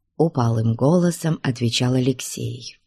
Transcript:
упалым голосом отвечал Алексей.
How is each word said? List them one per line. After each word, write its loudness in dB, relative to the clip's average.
упалым 2
голосом 2
отвечал 0
Алексей. -4